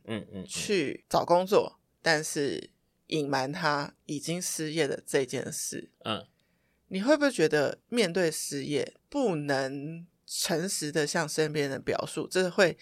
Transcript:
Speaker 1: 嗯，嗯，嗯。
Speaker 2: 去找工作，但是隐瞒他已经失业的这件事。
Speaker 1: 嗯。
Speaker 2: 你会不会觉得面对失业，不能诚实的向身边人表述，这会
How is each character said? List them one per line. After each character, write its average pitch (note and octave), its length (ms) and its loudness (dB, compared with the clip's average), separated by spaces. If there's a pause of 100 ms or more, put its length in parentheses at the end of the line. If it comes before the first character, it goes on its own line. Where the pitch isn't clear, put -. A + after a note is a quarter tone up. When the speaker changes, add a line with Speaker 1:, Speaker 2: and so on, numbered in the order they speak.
Speaker 1:
嗯， A2 260 -6
嗯， F#2+ 100 -10
嗯。 - 40 -10
Speaker 2:
去 E3+ 640 -2
找 - 160 2
工 F3+ 200 4
作， F#3 340 2 (220)
但 D#3 220 2
是 C#3 460 -2 (380)
隐 D3 220 -2
瞒 C3+ 220 0
他 D3 420 -2 (120)
已 D3 120 -6
经 E3+ 240 -4
失 D#3 300 -4
业 D#3 160 2
的 - 180 -4
这 C#3 200 2
件 - 260 -4
事。 - 380 -8 (160)
Speaker 1:
嗯。 G#2+ 200 -4 (600)
Speaker 2:
你 F#3+ 140 -4
会 D4 160 6
不 C#4+ 60 0
会 C#4 60 4
觉 D#3+ 200 2
得 D3 300 2 (100)
面 G#3 240 2
对 F3 180 2
失 - 320 -6
业， C#3+ 300 -2 (160)
不 B3 260 2
能 C#3+ 720 -2 (180)
诚 F#3+ 440 -2
实 D3+ 240 -4
的 D#3 120 2
向 D#3 220 0
身 D#3 240 0
边 C#3+ 180 0
人 C3+ 120 -6
表 - 240 0
述， - 200 -6
这 F#3 240 2
会 E3+ 320 4